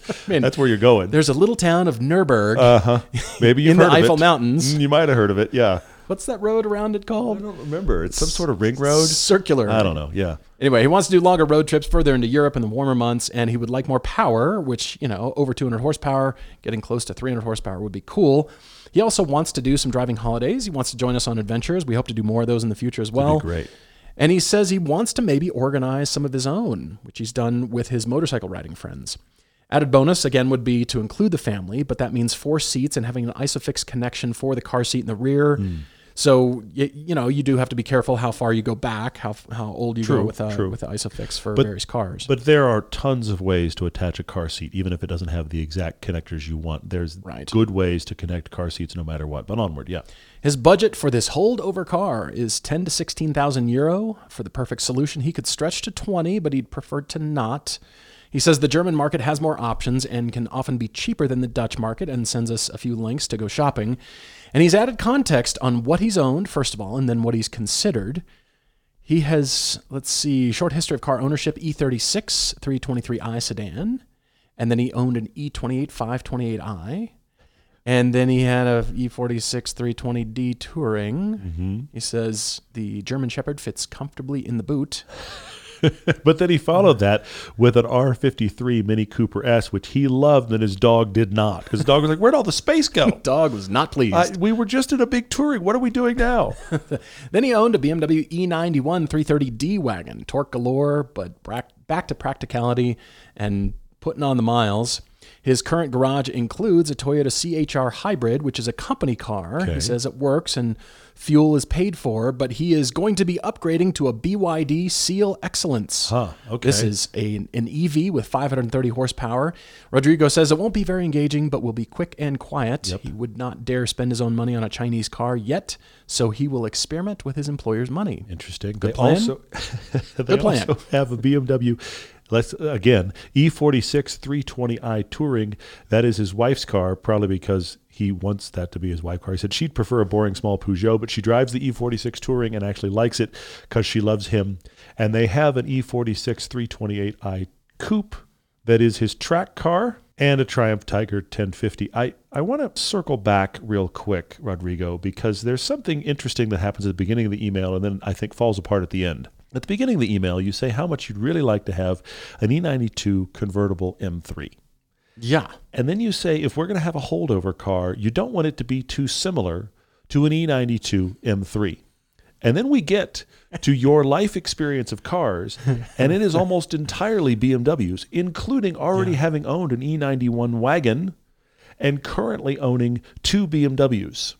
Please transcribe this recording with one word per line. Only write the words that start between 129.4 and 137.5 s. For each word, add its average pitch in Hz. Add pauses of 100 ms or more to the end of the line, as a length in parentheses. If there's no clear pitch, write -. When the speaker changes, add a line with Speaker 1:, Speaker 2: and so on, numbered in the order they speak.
Speaker 2:
<laughs> -
they 131
Speaker 1:
Good 131
plan. 143
Speaker 2:
also - (100)
have 139
a 120
B 135
M 135
W. 120 (520)
Let's, 113
again, 110 (200)
E 147
forty-six 143
three 139
twenty 120
I 110
Touring. 110 (320)
That 113
is 117
his 98
wife's 120
car, 92
probably 104
because 95 (100)